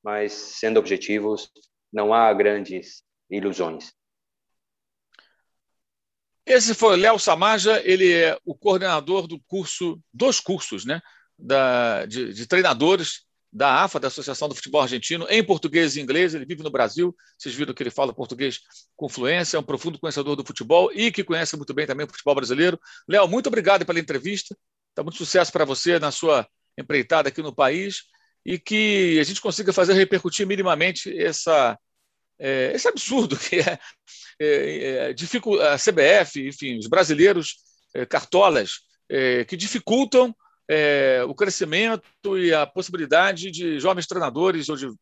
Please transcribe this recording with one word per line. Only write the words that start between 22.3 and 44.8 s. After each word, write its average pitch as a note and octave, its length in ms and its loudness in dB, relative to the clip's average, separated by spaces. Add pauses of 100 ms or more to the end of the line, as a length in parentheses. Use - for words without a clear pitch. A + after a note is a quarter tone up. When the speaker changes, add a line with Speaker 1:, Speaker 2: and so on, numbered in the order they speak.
Speaker 2:
brasileiro. C#3 440 0 (300)
Léo, F#3+ 180 4
muito A3+ 200 -2
obrigado G3 380 2
pela E3+ 140 -2
entrevista, D#3+ 560 -8 (400)
tá D#3 80 -6
muito E3 140 -10
sucesso E3+ 340 2
pra D#3+ 140 2
você E3 340 0
na D3 120 -2
sua C#3+ 360 0 (300)
empreitada C#3+ 500 0
aqui D3 140 -6
no D3 120 -10
país E3+ 500 -2 (420)
e F3+ 120 -4
que G3 640 2
a D3+ 60 2
gente F#3+ 160 -8
consiga G3 320 -2
fazer F#3 180 4
repercutir F#3+ 560 2
minimamente F#3 720 -2
essa, D3+ 560 0 (640)
é, C3+ 340 -2
esse E4+ 140 -2
absurdo A#3+ 480 -2
que - 220 -4
é, F3 200 0 (640)
é, C#3 680 -2
é, C3 40 -8
dificu-, G3+ 460 -2
a C#3+ 180 4
C G#3+ 140 0
B D#3+ 100 2
F, D3+ 460 4
enfim, C3+ 300 -8
os A2 100 -10
brasileiros, E3 720 4 (360)
é, B2+ 120 -6
cartolas, D#3 760 2 (300)
é, B2+ 340 0
que F3+ 140 -8
dificultam, A#3+ 760 2 (320)
é, C#3 600 2
o C#3 80 -8
crescimento G3 1040 -2
e E3+ 160 2
a D3+ 120 2
possibilidade F3 840 0
de D#3+ 300 -6
jovens F3+ 260 0
treinadores D#3+ 600 -2
ou D3 80 -6
de C3+ 100 -10 (140)